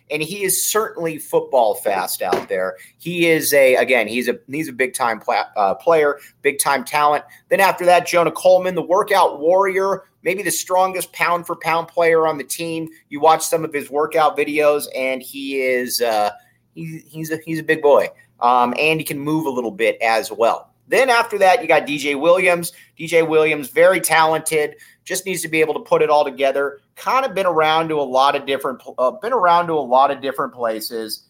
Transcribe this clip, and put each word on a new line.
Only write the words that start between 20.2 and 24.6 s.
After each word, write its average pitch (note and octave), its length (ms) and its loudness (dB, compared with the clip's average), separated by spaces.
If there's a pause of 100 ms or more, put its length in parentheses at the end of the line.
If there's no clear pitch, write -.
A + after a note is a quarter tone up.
well. G#2 380 -2 (180)
Then B3 220 2
after A#3 300 0
that, F#3 220 4
you E3 60 -6
got D3+ 180 2
D C#3+ 120 -4
J C#3+ 180 -4
Williams. E3+ 580 2 (240)
D E3 100 -10
J E3 160 2
Williams, D#3 460 0
very F3 320 4
talented, D#3 760 0 (300)